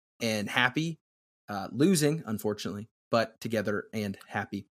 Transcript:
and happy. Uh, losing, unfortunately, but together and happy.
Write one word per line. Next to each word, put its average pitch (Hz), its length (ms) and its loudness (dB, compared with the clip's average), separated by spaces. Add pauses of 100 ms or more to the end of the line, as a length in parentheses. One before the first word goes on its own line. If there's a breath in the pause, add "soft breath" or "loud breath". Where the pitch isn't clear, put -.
(220)
and 107 280 0
happy. 151 500 0 (500)
Uh, 98 220 -6
losing, 151 540 4
unfortunately, 104 600 -4 (240)
but 113 300 2
together 104 500 -2
and 104 260 -4 (100)
happy. 101 460 -6